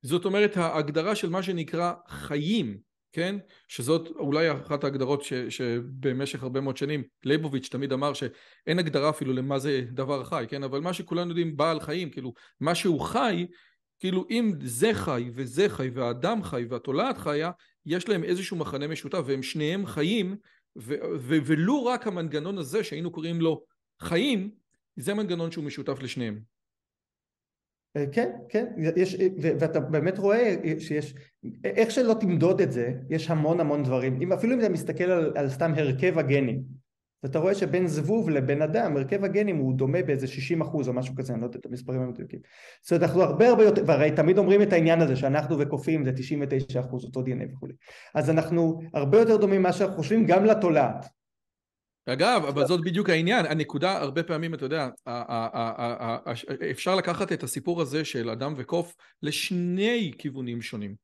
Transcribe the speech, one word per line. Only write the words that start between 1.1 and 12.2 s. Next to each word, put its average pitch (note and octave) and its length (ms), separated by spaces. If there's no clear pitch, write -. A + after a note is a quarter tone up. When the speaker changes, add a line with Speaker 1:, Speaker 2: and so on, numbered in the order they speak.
Speaker 1:
של G3 140
מה F#3 140
שנקרא F3 500
חיים, D3 720
כן? F3+ 240
שזאת E3 400
אולי D3+ 440
אחת C#3+ 320
ההגדרות C#3 380
ש-, - 100
שבמשך B2+ 1080
הרבה C3 180
מאוד C3+ 160
שנים, D3 260
ליבוביץ' C#3 440
תמיד C3 240
אמר C#3 200
שאין - 680
הגדרה D3+ 320
אפילו C3+ 220
למה C3+ 260
זה C3+ 320
דבר C3+ 340
חי, C3 240
כן? C#3+ 140
אבל C#3 180
מה F3 120
שכולנו F3 380
יודעים, E3 260
בעל D#3 240
חיים, D3+ 300
כאילו, C3 240